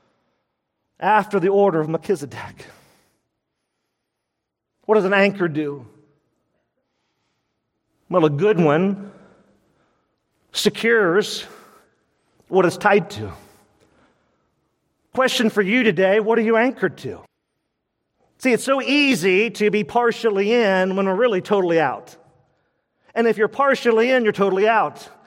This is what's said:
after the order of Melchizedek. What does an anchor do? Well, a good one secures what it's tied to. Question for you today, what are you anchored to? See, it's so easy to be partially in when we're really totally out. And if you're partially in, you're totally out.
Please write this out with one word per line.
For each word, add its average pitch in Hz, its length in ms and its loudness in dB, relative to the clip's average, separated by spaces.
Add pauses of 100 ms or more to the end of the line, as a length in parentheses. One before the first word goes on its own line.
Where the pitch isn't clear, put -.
(1000)
after 202 400 0
the 175 80 0
order 196 320 2
of 151 80 -4
Melchizedek. 156 760 -8 (2250)
What 214 120 2
does 190 100 2
an 196 80 0
anchor 196 340 2
do? 143 380 -6 (2250)
Well, 175 160 2
a 151 40 4
good 175 300 0
one 175 520 0 (1400)
secures 208 960 -2 (1000)
what 180 180 2
it's 170 100 -2
tied 202 360 2
to. 107 200 -12 (1800)
Question 247 340 0
for 208 140 0
you 233 220 0
today, 190 340 2
what 226 220 0
are - 20 0
you 220 140 2
anchored 226 420 -2
to? 104 220 -12 (1160)
See, 254 140 0
it's 214 120 -2
so 269 180 0
easy 226 680 2
to 208 200 0
be 214 140 -2
partially 220 680 -2
in 190 440 0
when 196 100 0
we're 190 80 0
really 208 260 0
totally 180 380 0
out. 127 380 -2 (960)
And 233 140 2
if 208 100 0
you're 214 80 2
partially 247 640 0
in, 254 140 2
you're 208 80 2
totally 190 340 0
out. 202 420 0 (180)